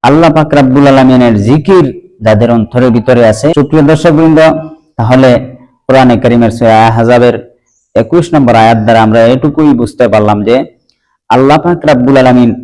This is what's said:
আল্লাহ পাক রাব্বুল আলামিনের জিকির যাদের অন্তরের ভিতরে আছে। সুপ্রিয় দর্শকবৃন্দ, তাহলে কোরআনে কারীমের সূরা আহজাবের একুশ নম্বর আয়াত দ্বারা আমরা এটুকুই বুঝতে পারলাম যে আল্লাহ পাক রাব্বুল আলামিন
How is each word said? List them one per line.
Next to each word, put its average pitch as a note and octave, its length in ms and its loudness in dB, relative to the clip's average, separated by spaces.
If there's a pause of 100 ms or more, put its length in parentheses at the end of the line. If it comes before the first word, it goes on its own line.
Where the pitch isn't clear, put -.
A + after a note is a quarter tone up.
আল্লাহ D3+ 300 2
পাক D3+ 200 -2
রাব্বুল C#3 340 2
আলামিনের B2+ 560 2
জিকির D#3 420 0 (360)
যাদের A2 300 0
অন্তরের A#2+ 400 -2
ভিতরে A#2 340 0
আছে। A2 280 -2
সুপ্রিয় D3 300 0
দর্শকবৃন্দ, D#3 560 0 (560)
তাহলে B2+ 340 0 (580)
কোরআনে C3 300 0
কারীমের A#2 340 -2
সূরা A2+ 360 0
আহজাবের A#2 480 0 (600)
একুশ E3+ 380 -2
নম্বর B2+ 220 0
আয়াত A2+ 220 2
দ্বারা A2 240 0
আমরা A2 240 0
এটুকুই C#3+ 480 0
বুঝতে A#2+ 340 -2
পারলাম G#2 360 -2
যে A2+ 120 0 (760)
আল্লাহ C3+ 280 2
পাক E3+ 280 -4
রাব্বুল C3+ 320 0
আলামিন B2 320 2 (140)